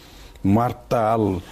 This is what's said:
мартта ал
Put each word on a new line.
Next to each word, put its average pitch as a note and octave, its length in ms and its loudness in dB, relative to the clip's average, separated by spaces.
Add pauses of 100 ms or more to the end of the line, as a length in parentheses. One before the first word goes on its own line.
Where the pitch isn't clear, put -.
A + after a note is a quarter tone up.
(440)
мартта A2+ 720 0
ал G2 280 0 (100)